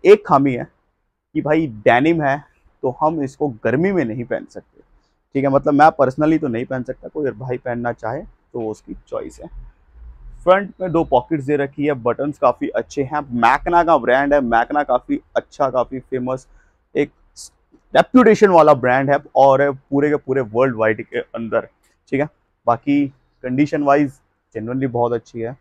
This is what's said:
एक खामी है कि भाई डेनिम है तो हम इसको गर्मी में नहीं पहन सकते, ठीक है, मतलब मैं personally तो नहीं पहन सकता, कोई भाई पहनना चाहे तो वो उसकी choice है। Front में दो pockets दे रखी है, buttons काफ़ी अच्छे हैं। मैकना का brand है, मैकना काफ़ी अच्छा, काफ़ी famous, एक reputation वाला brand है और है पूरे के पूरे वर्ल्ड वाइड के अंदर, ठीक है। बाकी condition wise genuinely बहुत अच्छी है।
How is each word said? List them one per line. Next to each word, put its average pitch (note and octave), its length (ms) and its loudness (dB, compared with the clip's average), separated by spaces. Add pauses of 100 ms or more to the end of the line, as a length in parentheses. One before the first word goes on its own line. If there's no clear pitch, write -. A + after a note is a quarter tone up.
एक G#3 240 6
खामी C#3 260 2
है B2 140 -8 (680)
कि D#3 60 -2
भाई D#3 260 0
डेनिम B2 540 2
है C#3 160 0 (460)
तो C3 60 -2 (120)
हम D#3 220 -2
इसको C#3+ 240 -6 (160)
गर्मी D#3 280 0
में F3 140 0
नहीं A#2 200 -8
पहन - 200 -8
सकते, - 360 -20 (540)
ठीक C3+ 80 0
है, C#3 60 0
मतलब C#3 240 0
मैं D3 140 6 (100)
personally D3+ 440 0
तो D3+ 60 -4
नहीं A#2+ 180 -6
पहन B2+ 180 -10
सकता, - 240 -14
कोई C#3+ 240 -6
भाई B2+ 260 -8
पहनना A#2+ 360 -8
चाहे A#2+ 280 -8
तो - 380 -16
वो A2 120 -6
उसकी - 220 -14 (140)
choice - 320 -12
है। - 80 -18 (960)
Front F#3+ 380 2
में F#3 100 -6
दो E3 120 0
pockets C3+ 420 -2
दे D3 120 -2
रखी C#3 280 -4
है, D3 100 0
buttons B2 420 -4
काफ़ी C3+ 320 0
अच्छे B2+ 340 -6
हैं। D3 180 -6 (200)
मैकना D3 420 2
का D#3+ 140 2
brand C3 360 0
है, D3 80 2
मैकना B2 420 -2
काफ़ी C3+ 360 -4 (160)
अच्छा, C3 340 -4
काफ़ी B2+ 320 -4
famous, C3 460 -8 (480)
एक C#3+ 160 -2 (840)
reputation G#3+ 560 4
वाला D#3 260 8
brand B2+ 360 0
है C#3 60 2 (180)
और C3+ 260 6
है C#3+ 100 2
पूरे C#3 380 -2
के D3+ 80 0
पूरे C3 260 -4
वर्ल्ड A#2 320 0
वाइड A2 300 -2
के A#2+ 140 -8
अंदर, A2+ 480 -6 (440)
ठीक C#3 100 0
है। D3+ 60 -2 (400)
बाकी C#3+ 380 0 (380)
condition C#3+ 400 -2
wise C#3+ 360 0 (360)
genuinely B2 340 -6
बहुत A#2+ 240 -2
अच्छी A#2 260 -10
है। A#2 220 -10